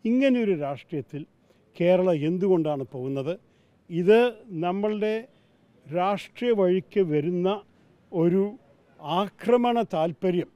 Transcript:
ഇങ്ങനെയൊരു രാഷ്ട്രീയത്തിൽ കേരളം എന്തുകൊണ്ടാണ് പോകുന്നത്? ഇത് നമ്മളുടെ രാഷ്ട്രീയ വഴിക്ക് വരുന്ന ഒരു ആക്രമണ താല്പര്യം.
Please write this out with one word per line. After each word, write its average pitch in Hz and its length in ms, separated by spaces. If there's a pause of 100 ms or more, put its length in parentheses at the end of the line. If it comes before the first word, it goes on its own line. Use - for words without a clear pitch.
ഇങ്ങനെയൊരു 240 560
രാഷ്ട്രീയത്തിൽ 143 640 (560)
കേരളം 180 340
എന്തുകൊണ്ടാണ് 160 680
പോകുന്നത്? 135 560 (500)
ഇത് 214 440 (120)
നമ്മളുടെ 208 840 (680)
രാഷ്ട്രീയ 202 560
വഴിക്ക് 190 480
വരുന്ന 180 640 (500)
ഒരു 190 460 (420)
ആക്രമണ 214 840 (120)
താല്പര്യം. 175 640